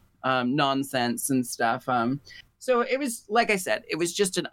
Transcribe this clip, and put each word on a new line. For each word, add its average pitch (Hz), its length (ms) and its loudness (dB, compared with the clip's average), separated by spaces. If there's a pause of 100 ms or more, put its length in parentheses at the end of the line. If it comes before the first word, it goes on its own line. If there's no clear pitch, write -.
(240)
um, 127 320 2
nonsense 135 760 0
and 127 140 2
stuff. 120 440 -2
Um, 135 320 0 (380)
so 247 220 2
it 247 180 0
was, 262 300 -4
like 220 200 4
I 208 60 2
said, 117 340 -2
it 165 80 -2
was 170 160 -2
just 190 240 0
an 170 160 -2